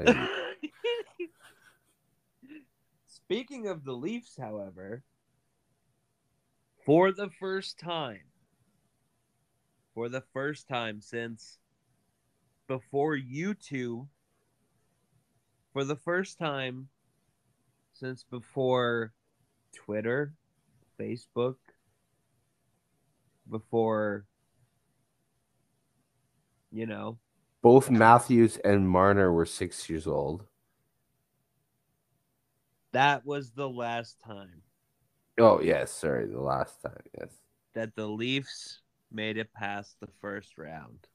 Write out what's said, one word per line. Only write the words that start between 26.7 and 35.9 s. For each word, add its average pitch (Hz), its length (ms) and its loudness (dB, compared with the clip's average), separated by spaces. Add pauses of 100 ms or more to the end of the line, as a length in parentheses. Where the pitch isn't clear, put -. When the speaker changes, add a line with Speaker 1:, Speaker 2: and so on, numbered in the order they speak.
Speaker 2:
you 113 140 -8
know. 107 320 -10 (440)
Speaker 1:
Both 131 280 10
Matthews 117 680 8
and 101 300 4
Marner 95 440 6
were 82 140 4
six - 440 -10
years 80 160 -6
old. 76 380 -4 (2500)
Speaker 2:
That 135 320 4
was 143 280 -8
the 139 160 -8
last 117 520 -8
time. 98 420 -20 (760)
Speaker 1:
Oh, 107 220 8
yes, 76 320 0